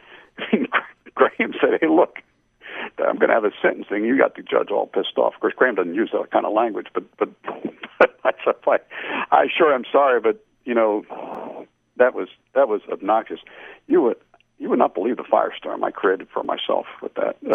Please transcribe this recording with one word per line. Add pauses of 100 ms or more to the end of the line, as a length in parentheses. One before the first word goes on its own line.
(380)
<laughs> (480)
Graham
said,
"Hey,
look, (800)
I'm
gonna
have
a (100)
sentencing.
You
got
the
judge
all
pissed
off."
Of
course,
Graham
doesn't
use
that
kind
of
language,
but, (140)
but,
<laughs>
but
I (140)
said, (140)
"I, (540)
I
sure
am
sorry,
but, (200)
you
know, (320)
that
was, (260)
that
was (100)
obnoxious." (480)
You
would, (420)
you
would
not
believe
the
firestorm
I
created
for
myself (160)
with
that. (200)